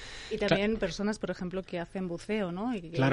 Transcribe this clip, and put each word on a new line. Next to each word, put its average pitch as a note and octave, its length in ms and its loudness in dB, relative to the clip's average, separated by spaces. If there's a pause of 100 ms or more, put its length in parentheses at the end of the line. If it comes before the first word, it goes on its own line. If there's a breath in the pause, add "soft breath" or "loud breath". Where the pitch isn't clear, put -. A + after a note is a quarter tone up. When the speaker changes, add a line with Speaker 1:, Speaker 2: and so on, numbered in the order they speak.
(300 loud breath)
Speaker 1:
Y A3 60 -2
Speaker 2:
Cla- G#3 120 2
Speaker 1:
también G#3 300 6
personas, G#3 400 0
por F3+ 140 -4
ejemplo, F#3 300 -4
que F3+ 180 -6
hacen F#3 280 -4
buceo, F3+ 420 -2
¿no? G#3+ 240 -2
Y F#3+ 60 -4
que E3 120 -12
Speaker 2:
Cla-, C3+ 200 4